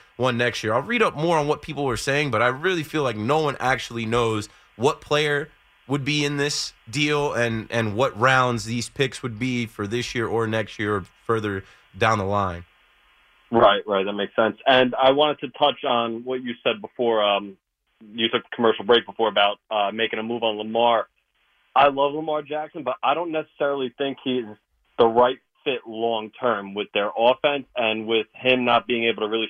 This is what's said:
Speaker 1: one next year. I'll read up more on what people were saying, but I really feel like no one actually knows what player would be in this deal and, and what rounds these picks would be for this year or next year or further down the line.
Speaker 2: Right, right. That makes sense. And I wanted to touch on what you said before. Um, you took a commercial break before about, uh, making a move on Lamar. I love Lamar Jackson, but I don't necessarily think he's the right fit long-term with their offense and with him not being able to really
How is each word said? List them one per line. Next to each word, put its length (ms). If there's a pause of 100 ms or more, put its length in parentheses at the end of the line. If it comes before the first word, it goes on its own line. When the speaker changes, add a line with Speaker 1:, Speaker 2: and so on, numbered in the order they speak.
(160)
Speaker 1:
one 220
next 240
year. 100
I'll 100
read 200
up 140
more 200
on 120
what 140
people 220
were 120
saying, 340
but 120
I 40
really 380
feel 180
like 140
no 240
one 180
actually 480
knows 420 (280)
what 240
player 500 (380)
would 160
be 200
in 120
this 360 (160)
deal 440
and, 400
and 240
what 200
rounds 500
these 220
picks 360
would 160
be 260
for 220
this 260
year 140
or 180
next 320
year 160
or 60 (260)
further 380 (340)
down 200
the 60
line. 400 (840)
Speaker 2:
Right, 360
right. 180
That 100
makes 200
sense. 220 (100)
And 340
I 120
wanted 280
to 100
touch 340
on 400
what 180
you 120 (100)
said 160
before. 420
Um, 340 (560)
you 160
took 160
a 120
commercial 280
break 220
before 220
about, 300 (120)
uh, 220
making 260
a 60
move 180
on 160
Lamar. 480 (720)
I 120
love 260
Lamar 280
Jackson, 400
but 200
I 120
don't 160
necessarily 640
think 280
he's 220 (520)
the 80
right 320 (260)
fit 220
long-term 880
with 180
their 240
offense 500 (100)
and 300
with 260
him 320
not 220
being 180
able 180
to 60
really 220